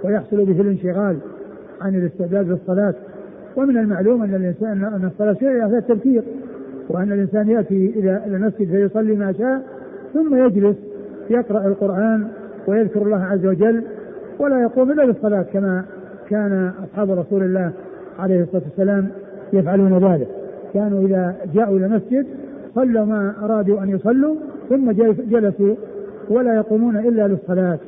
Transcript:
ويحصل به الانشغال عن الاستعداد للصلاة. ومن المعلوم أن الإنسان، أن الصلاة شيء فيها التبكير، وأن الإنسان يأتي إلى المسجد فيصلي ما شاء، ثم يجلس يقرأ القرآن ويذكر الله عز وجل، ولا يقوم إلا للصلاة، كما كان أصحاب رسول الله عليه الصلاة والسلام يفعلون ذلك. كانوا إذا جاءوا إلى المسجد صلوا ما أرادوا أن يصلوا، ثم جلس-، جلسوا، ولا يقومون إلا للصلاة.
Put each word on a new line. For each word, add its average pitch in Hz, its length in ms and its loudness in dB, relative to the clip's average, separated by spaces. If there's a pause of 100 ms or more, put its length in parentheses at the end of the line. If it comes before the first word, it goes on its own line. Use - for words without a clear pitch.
ويحصل 202 400 0
به 190 160 2
الانشغال 190 580 0 (640)
عن 190 140 -2
الاستعداد 180 540 0
للصلاة. 185 460 0 (600)
ومن 262 200 2
المعلوم 220 460 2
أن 196 120 -2
الإنسان، 196 500 -2
أن 196 280 -2
الصلاة 208 200 0
شيء 254 160 0
فيها 233 300 2
التبكير، 233 440 2 (680)
وأن 190 240 -2
الإنسان 202 360 0
يأتي 196 480 2
إلى 190 300 0
المسجد 196 440 0
فيصلي 202 460 2
ما 202 160 -2
شاء، 262 300 -2 (520)
ثم 277 320 4
يجلس 202 300 4 (540)
يقرأ 214 360 0
القرآن 208 600 0 (380)
ويذكر 208 360 2
الله 202 220 2
عز 190 220 0
وجل، 214 360 2 (560)
ولا 277 240 2
يقوم 254 280 2
إلا 294 120 4
للصلاة، 208 400 2
كما 185 420 -2 (440)
كان 196 440 0 (120)
أصحاب 196 260 -2
رسول 190 320 0
الله 185 300 0 (460)
عليه 185 240 2
الصلاة 175 200 -2
والسلام 196 460 0 (440)
يفعلون 190 600 6
ذلك. 139 160 0 (460)
كانوا 202 320 2
إذا 185 280 0 (200)
جاءوا 202 220 4
إلى 185 100 2
المسجد 247 400 0 (480)
صلوا 226 300 2
ما 208 380 0
أرادوا 208 400 0
أن 190 60 -2
يصلوا، 262 480 2 (320)
ثم 254 220 2
جلس-، 214 300 4
جلسوا، 208 540 2 (540)
ولا 233 260 2
يقومون 220 420 2
إلا 214 320 2
للصلاة. 180 600 0